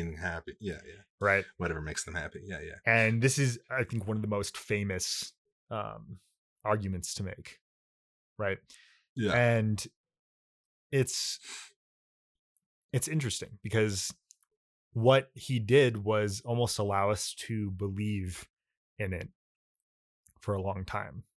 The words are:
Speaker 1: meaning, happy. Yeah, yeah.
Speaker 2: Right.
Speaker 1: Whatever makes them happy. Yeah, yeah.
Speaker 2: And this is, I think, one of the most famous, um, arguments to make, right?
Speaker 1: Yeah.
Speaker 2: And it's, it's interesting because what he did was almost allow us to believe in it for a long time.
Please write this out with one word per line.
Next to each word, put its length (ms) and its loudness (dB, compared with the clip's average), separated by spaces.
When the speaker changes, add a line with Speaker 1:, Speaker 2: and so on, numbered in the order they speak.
Speaker 1:
meaning, 140 -4
happy. 440 -6
Yeah, 260 -8
yeah. 160 -20
Speaker 2:
Right. 240 4
Speaker 1:
Whatever 240 -2
makes 240 -6
them 100 -12
happy. 300 -8
Yeah, 160 -8
yeah. 140 -10
Speaker 2:
And 380 4
this 160 4
is, 200 2
I 140 0
think, 240 -4
one 80 0
of 60 -2
the 60 -4
most 280 -2
famous, 760 -2
um, 480 -8
arguments 500 0
to 80 -6
make, 360 -10
right? 200 0
Speaker 1:
Yeah. 200 0
Speaker 2:
And 500 4
it's, 460 0
it's 160 0
interesting 540 -2
because 500 2
what 420 6
he 260 -2
did 440 6
was 400 2
almost 340 0
allow 320 2
us 280 0
to 320 -4
believe 760 -4
in 140 -4
it 160 -6
for 140 -2
a 80 -2
long 220 -2
time. 380 -6